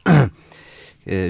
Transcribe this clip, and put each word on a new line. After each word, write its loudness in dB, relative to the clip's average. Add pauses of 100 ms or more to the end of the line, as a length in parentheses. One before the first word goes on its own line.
<clears throat> 2 (760)
Э, -4